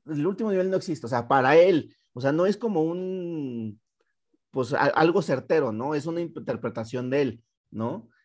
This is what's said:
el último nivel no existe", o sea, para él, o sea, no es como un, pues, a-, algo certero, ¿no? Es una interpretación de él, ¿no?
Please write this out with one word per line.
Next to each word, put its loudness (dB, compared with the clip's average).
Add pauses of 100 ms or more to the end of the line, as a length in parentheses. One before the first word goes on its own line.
el -2
último -2
nivel 0
no 2
existe", -6
o -10
sea, -2
para 6
él, 6 (200)
o -12
sea, 2
no 2
es 2
como 0
un, -6 (720)
pues, -4
a-, 2
algo 2
certero, 0
¿no? -4
Es -4
una -4
interpretación -6
de 2
él, -4 (280)
¿no? -6 (180)